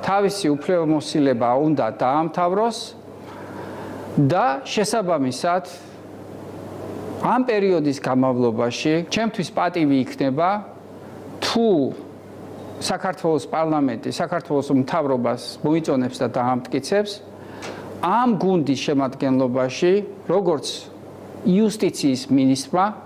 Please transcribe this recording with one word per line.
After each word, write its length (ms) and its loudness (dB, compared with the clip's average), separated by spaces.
თავისი 480 2
უფლებამოსილება 960 2
უნდა 200 2
დაამთავროს 800 2
და 320 2
შესაბამისად 1000 0
ამ 160 2
პერიოდის 480 2
განმავლობაში 960 2
ჩემთვის 400 -2
პატივი 460 2
იქნება, 440 0
თუ 280 4
საქართველოს 760 -2
პარლამენტი 640 0
საქართველოს 560 -2
მთავრობას 600 0
მოიწონებს 580 0
და 160 0
დაამტკიცებს, 760 0
ამ 320 2
გუნდის 520 2
შემადგენლობაში, 1080 2
როგორც 400 2
იუსტიციის 760 2
მინისტრმა 520 4